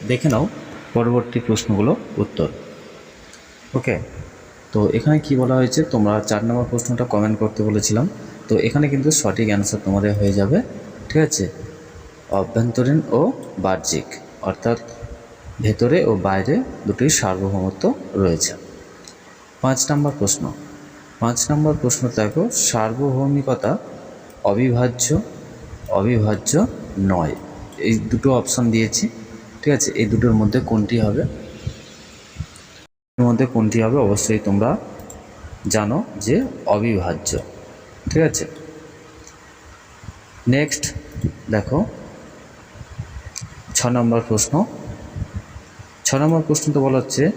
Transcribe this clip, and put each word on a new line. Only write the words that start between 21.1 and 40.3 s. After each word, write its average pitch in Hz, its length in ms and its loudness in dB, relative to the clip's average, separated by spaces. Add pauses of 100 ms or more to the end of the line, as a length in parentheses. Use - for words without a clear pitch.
পাঁচ 120 160 0 (140)
নম্বর 151 300 4
প্রশ্ন 123 220 0 (140)
দেখো, 107 240 0 (280)
সার্বভৌমিকতা 131 1000 0 (800)
অবিভাজ্য, 123 540 2 (960)
অবিভাজ্য 107 520 2 (600)
নয়, 82 240 0 (520)
এই 113 60 4 (180)
দুটো 120 180 2 (100)
অপশন 120 260 0 (100)
দিয়েছি, 113 300 2 (560)
ঠিক 147 160 2
আছে? - 120 0 (120)
এই 113 100 2
দুটোর 117 280 4
মধ্যে 107 200 4 (120)
কোনটি 110 340 2
হবে, 110 180 0 (1900)
এর 123 100 6
মধ্যে 120 260 4
কোনটি 110 320 2
হবে? 123 200 2
অবশ্যই 104 420 2
তোমরা 101 220 4 (1040)
জানো 107 220 2 (280)
যে 123 100 2 (400)
অবিভাজ্য, 101 560 -2 (800)
ঠিক 156 200 4
আছে? - 160 -4 (2000)